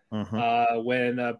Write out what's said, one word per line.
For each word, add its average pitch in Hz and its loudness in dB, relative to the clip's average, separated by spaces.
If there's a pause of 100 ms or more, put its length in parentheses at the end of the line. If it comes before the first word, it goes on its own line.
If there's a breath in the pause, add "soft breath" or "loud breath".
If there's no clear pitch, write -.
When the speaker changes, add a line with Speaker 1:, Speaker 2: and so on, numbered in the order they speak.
(120)
Speaker 1:
Mm-hmm. 104 -4
Speaker 2:
Uh, 117 2
when, 123 0
uh, 120 -2